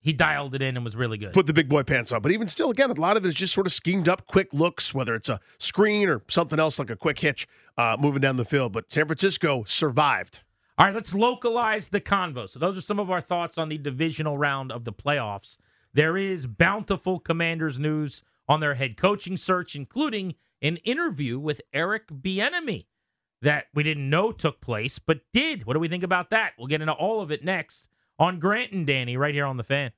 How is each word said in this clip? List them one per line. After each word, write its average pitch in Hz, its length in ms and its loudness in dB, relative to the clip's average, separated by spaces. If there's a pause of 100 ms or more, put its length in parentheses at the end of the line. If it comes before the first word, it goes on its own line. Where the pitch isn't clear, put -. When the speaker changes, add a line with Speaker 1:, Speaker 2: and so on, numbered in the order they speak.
Speaker 1:
he 160 120 2
dialed 143 420 0
it 135 80 -2
in 131 120 -2
and 120 80 -4
was 110 120 -8
really 113 240 -2
good. 101 120 -10
Speaker 2:
put 185 140 6
the 151 80 0
big 147 160 2
boy 147 140 4
pants 123 280 -2
on. 113 120 -2
But 147 80 2
even 220 160 0
still, 311 240 0
again, 254 180 2
a 185 100 -4
lot 185 160 2
of 208 80 0
it 185 40 0
is 156 80 0
just 185 180 0
sort 190 140 0
of 165 60 0
schemed 175 360 2
up 185 160 0
quick 190 260 2
looks, 160 440 0
whether 120 180 -2
it's 110 160 -4
a 110 100 -2 (200)
screen 208 500 4
or 127 180 0
something 156 300 0
else 156 220 2
like 120 100 -4
a 113 60 -4
quick 147 240 -2
hitch, - 280 -2 (300)
uh, 113 220 4
moving 143 220 2
down 135 160 2
the 120 80 0
field. 131 280 0
But 113 180 -6
San 156 140 2
Francisco 151 600 0
survived. 135 760 0 (380)
Speaker 1:
All 190 60 10
right, 202 100 0
let's 220 180 -6
localize 226 760 0
the 202 120 0
convo. 160 480 -2
So - 80 -18
those 185 200 0
are 185 40 -10
some 202 180 -2
of 185 120 -2
our 180 80 0
thoughts 170 400 -4
on 160 80 -2
the 151 100 -4
divisional 147 600 -2
round 139 340 -2
of 117 140 -8
the 110 80 -8
playoffs. 117 640 -4 (340)
There 160 240 2
is 190 320 -4
bountiful 185 720 0
Commanders 165 580 0
news 151 460 -2 (240)
on 156 140 4
their 147 140 0
head 123 200 -4
coaching 196 400 0
search, 180 400 -2
including 196 600 -4 (260)
an 160 160 0
interview 185 600 -2
with 147 220 -4 (140)
Eric 190 340 -2
Bieniemy 196 760 -2 (560)
that 147 320 2
we 147 100 0
didn't 143 260 -2
know 190 220 2
took - 300 -2
place, 113 380 -6
but 156 200 0 (140)
did. 262 320 0
What 117 80 -2
do 156 80 2
we 165 80 -2
think 175 140 -4
about 180 260 0
that? 214 280 2
We'll 123 100 -12
get 151 120 0
into 156 140 -2
all 202 280 -2
of 160 80 -8
it 147 140 -6
next 180 460 -6 (280)
on 175 220 2
Grant 208 320 0
and 180 160 -2
Danny 127 300 0
right 143 160 0
here 143 120 0
on 131 120 -4
The 120 60 -6
Fan. 135 340 0